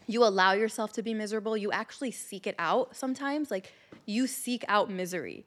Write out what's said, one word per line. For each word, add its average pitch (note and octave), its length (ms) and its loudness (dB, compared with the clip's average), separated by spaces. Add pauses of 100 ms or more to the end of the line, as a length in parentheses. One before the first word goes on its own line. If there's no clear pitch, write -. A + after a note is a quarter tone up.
You A#3 160 4
allow F#3+ 300 6
yourself G#3+ 400 0
to A3 100 -4
be A3+ 100 -2
miserable. A3 440 -2
You G3+ 160 -2
actually A3 380 -4
seek - 360 -10
it G3 100 -4
out F3+ 380 2
sometimes. C#4 560 -2
Like, F#3+ 220 -6 (320)
you A#3+ 220 0
seek - 420 -4
out G#3 200 4
misery. F3+ 580 -4